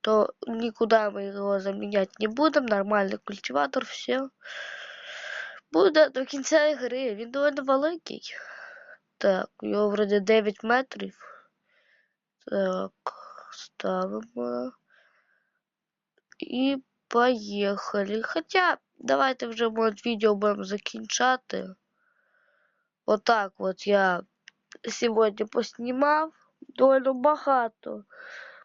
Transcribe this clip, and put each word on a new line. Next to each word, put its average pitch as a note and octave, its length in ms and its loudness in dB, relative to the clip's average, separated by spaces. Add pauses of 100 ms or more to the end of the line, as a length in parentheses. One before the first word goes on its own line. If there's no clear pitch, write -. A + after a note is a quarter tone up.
то G#3+ 340 2 (120)
нікуди A3+ 640 2
ми G3 160 -8
його G3+ 340 -2
заміняти G3 600 -2
не G#3+ 80 0
будемо, C#4+ 400 2
нормальний G3+ 560 0
культиватор, B3+ 600 -2
все. C4 440 -4 (1400)
Буде D#4 360 6
до C4 160 -4
кінця D4 420 2
ігри, B3 480 -2
він A#3 160 -10
доволі C#4+ 300 0
великий. C#4 640 0 (960)
Так, F#3+ 320 0 (120)
його G#3 280 0
вроді G#3 300 0
дев'ять G#3+ 440 2
метрів. A3+ 540 -2 (1300)
Так, F#3+ 460 -2 (600)
ставимо. A3+ 1200 -6 (1700)
І C4+ 440 -2 (260)
поїхали. G#3 1120 0
Хоча, E4 560 0 (200)
давайте C4 480 0
вже, A3+ 220 -2
може, A3 280 0 (100)
відео G#3+ 280 2
будемо G3+ 300 0
закінчати. G#3+ 1000 -2 (1400)
Отак G#3 520 2
от F#3+ 280 -4
я G3 360 4 (680)
сьогодні A3 580 0
поснімав. C4+ 840 0 (280)
Доволі C4+ 540 4
багато B3+ 880 0 (600)